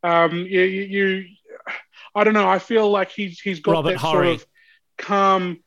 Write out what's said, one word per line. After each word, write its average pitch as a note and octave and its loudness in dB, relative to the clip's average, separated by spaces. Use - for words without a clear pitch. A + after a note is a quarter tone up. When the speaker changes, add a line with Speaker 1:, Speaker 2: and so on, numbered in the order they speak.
Speaker 1:
Um, E3+ 2
you, F#3 0
you, F#3+ 0
you, G3 -2
I G#3 2
don't G#3+ 4
know. G#3 2
I F#3+ 2
feel G#3+ 0
like F#3+ 0
he's, F#3+ -10
he's F#3 -6
got - 0
Speaker 2:
Robert D#3+ 0
Speaker 1:
that F3+ -4
Speaker 2:
Horry. D#3+ 0
Speaker 1:
sort E3+ -2
of - -20
calm F#3+ 0